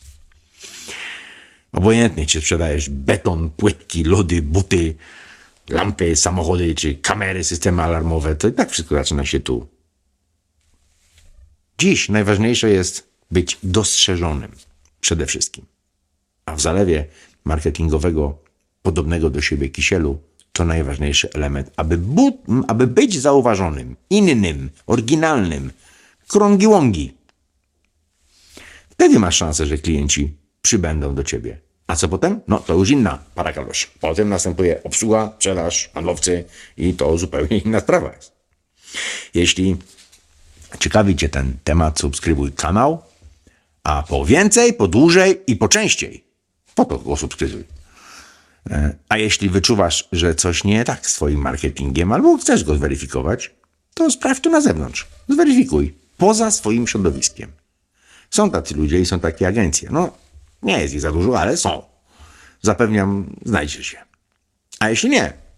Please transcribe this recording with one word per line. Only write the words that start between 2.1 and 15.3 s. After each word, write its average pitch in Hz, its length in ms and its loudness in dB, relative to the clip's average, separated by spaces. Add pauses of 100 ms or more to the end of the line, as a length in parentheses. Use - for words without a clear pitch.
czy 78 160 -2
sprzedajesz 76 480 -2
beton, 80 600 -2
płytki, - 540 -2
lody, 87 380 2
buty, 82 540 0 (760)
lampy, 92 460 0
samochody, 87 600 0
czy 76 200 -4
kamery, 95 480 -4
systemy 87 400 -2
alarmowe, 80 520 -2
to 101 120 -2
i 117 60 0
tak 233 180 -2
wszystko 76 240 -4
zaczyna 69 300 -2
się 69 140 -4
tu. 60 280 -6 (2000)
Dziś 156 320 2
najważniejsze 107 600 2
jest 92 380 0 (240)
być 87 320 0
dostrzeżonym 90 880 0 (500)
przede 78 240 0
wszystkim. - 400 -8 (800)